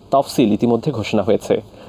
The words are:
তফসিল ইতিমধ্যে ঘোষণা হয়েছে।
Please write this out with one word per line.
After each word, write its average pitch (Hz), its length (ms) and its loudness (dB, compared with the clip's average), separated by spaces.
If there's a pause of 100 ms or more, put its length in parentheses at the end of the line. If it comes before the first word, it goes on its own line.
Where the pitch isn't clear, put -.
(100)
তফসিল 135 420 2
ইতিমধ্যে 117 400 0
ঘোষণা 107 300 -2
হয়েছে। - 380 0 (280)